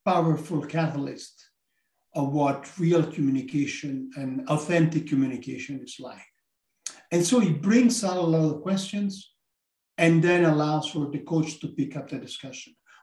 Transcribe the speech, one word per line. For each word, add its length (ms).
powerful 600
catalyst 840
of 180
what 460
real 260
communication 1120
and 320
authentic 580
communication 760
is 180
like. 280
And 140
so 140
it 200
brings 440
out 140
a 20
lot 340
of 80
questions 720
and 240
then 220
allows 440
for 220
the 100
coach 400
to 80
pick 280
up 120
the 100
discussion. 580